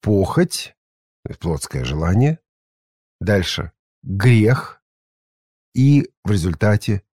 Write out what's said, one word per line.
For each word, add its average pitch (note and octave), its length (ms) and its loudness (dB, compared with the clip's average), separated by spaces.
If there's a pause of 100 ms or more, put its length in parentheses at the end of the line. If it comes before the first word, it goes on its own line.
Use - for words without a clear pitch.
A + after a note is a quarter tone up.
Похоть, - 760 -2 (600)
плотское C#2+ 460 -6
желание, F2 560 0 (800)
дальше — F#2 500 -2 (320)
грех A2 800 0 (920)
и C#3 360 4 (140)
в - 80 -4
результате G2+ 800 0